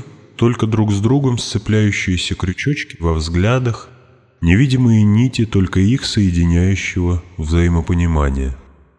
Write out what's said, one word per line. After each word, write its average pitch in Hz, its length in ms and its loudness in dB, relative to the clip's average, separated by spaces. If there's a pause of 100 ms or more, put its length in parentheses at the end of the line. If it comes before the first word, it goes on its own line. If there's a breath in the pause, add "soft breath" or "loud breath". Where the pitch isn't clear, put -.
(360)
только 117 300 0
друг 107 260 0
с 101 80 0
другом 127 380 0
сцепляющиеся 101 960 -2
крючочки - 680 -6
во 82 140 0
взглядах, 98 720 -2 (520)
невидимые 117 600 4
нити 110 440 2
только 95 340 0
их 113 240 2
соединяющего 87 1160 0 (160)
взаимопонимания. 80 1160 0 (420)